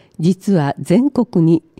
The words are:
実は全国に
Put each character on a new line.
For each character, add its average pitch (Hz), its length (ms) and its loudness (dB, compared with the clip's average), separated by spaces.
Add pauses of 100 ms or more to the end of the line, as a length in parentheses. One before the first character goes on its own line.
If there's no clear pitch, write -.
(200)
実 180 340 -2
は 147 260 -2
全 226 300 0
国 208 340 -2
に 165 200 2 (160)